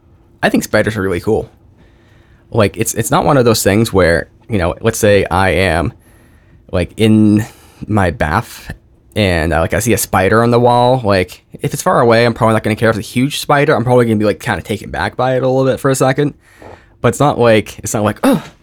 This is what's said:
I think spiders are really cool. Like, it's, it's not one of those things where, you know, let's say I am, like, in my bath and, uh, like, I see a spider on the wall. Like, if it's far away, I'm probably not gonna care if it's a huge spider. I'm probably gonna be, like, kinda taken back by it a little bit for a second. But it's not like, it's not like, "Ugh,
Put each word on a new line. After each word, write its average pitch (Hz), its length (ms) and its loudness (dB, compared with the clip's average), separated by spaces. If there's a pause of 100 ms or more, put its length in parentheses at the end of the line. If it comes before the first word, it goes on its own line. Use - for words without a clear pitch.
(420)
I 196 60 0
think 233 160 -2
spiders 110 320 -2
are 98 60 -4
really 92 180 -2
cool. 107 280 -2 (1040)
Like, 104 240 0
it's, - 180 -6
it's 113 180 -4
not 165 120 0
one 160 120 2
of 127 80 4
those 113 180 2
things 104 300 2
where, 85 360 2 (200)
you 107 100 -4
know, 85 220 -2
let's 113 180 -2
say 101 320 4
I 95 200 2
am, 82 420 0 (800)
like, 90 240 -4
in 107 480 4 (420)
my 98 240 0
bath - 640 -6 (400)
and, 85 380 0
uh, 78 80 0
like, 92 120 -2
I 85 60 -2
see 113 140 -2
a 95 40 2
spider 101 460 0
on 120 80 2
the 120 80 2
wall. 123 460 2
Like, 98 480 -2
if - 200 -8
it's 147 80 -8
far 185 200 0
away, 117 260 4
I'm 113 80 0
probably 110 200 0
not 110 100 -2
gonna 107 100 -2
care 113 160 0
if 107 60 -2
it's 98 100 -8
a - 60 -16
huge 131 260 -2
spider. 143 340 0
I'm 117 120 0
probably 123 220 2
gonna 110 100 0
be, 107 80 -2
like, 104 160 -2
kinda 92 220 -4
taken 98 280 -8
back 76 240 -6
by 127 220 -2
it 127 80 -2
a 131 40 0
little 131 160 0
bit 127 140 -2
for 135 140 0
a - 20 -2
second. 139 400 0 (680)
But 123 100 2
it's - 100 -4
not 139 180 2
like, 110 400 2
it's - 160 -8
not 110 80 -2
like, 107 220 -2
"Ugh, 247 180 2 (200)